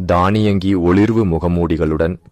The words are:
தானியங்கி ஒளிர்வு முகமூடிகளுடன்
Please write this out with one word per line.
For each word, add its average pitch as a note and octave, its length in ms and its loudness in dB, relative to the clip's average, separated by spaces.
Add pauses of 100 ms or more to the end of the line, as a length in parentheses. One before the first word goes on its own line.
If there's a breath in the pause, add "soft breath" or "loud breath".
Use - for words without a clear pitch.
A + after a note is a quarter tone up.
தானியங்கி G2 680 0
ஒளிர்வு G2 520 2
முகமூடிகளுடன் E2 920 -2 (120)